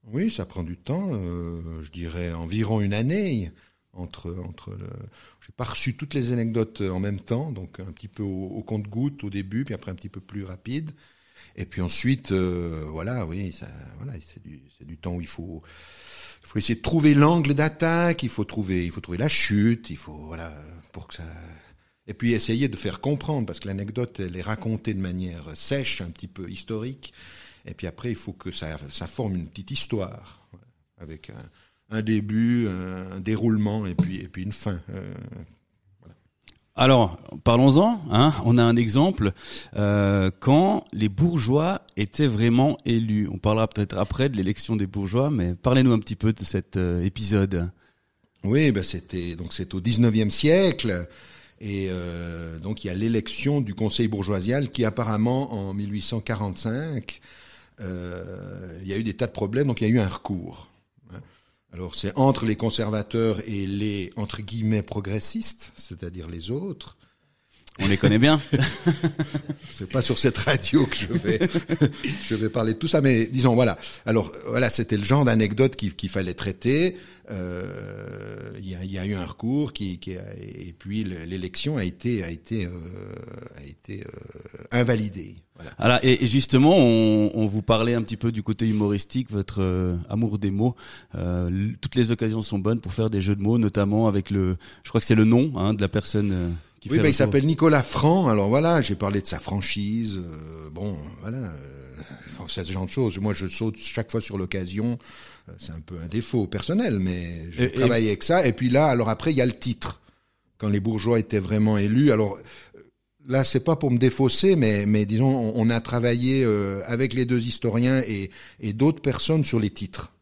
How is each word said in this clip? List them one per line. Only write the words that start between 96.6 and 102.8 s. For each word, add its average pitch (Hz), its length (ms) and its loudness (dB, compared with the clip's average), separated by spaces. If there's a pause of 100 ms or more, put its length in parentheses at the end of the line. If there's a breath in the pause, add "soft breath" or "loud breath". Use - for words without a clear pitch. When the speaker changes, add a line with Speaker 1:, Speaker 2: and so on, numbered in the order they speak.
Speaker 2:
qui - 100 -14
Speaker 1:
Oui, 151 60 2
Speaker 2:
fait 110 60 4
Speaker 1:
bah, 151 60 6
il 143 40 6
Speaker 2:
recours. - 60 2
Speaker 1:
s'appelle 135 280 4
Nicolas 156 360 6
Franc. 165 460 4
Alors 104 200 2
voilà, 156 340 4
j'ai 98 140 -2
parlé 101 260 0
de - 40 -8
sa 85 120 -6
franchise. 101 800 -2
Euh, 80 520 -12
bon, 92 240 -6 (280)
voilà, 117 160 -8
euh, 69 580 -12 (320)
enfin, - 180 -14
c'est 87 180 -6
ce 80 80 -8
genre 95 120 -4